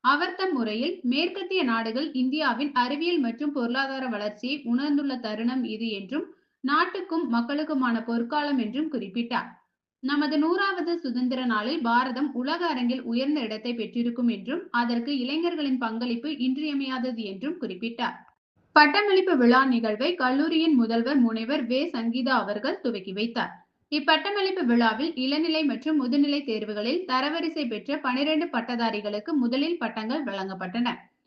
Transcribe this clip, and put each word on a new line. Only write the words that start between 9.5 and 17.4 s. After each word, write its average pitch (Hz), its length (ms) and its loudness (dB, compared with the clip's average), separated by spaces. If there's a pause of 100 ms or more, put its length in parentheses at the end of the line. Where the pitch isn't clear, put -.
"நமது 294 340 2
நூறாவது 339 640 2
சுதந்திர 247 460 -2
நாளில் 233 360 0
பாரதம் 247 520 2
உலக 311 340 -2
அரங்கில் 254 340 0
உயர்ந்த 269 380 0
இடத்தை 220 360 -4
பெற்றிருக்கும் 233 520 -2
என்றும், 226 440 -2
அதற்கு 240 460 0
இளைஞர்களின் 285 600 0
பங்களிப்பு 233 600 -4
இன்றியமையாதது" 262 840 -2
என்றும் 202 380 -6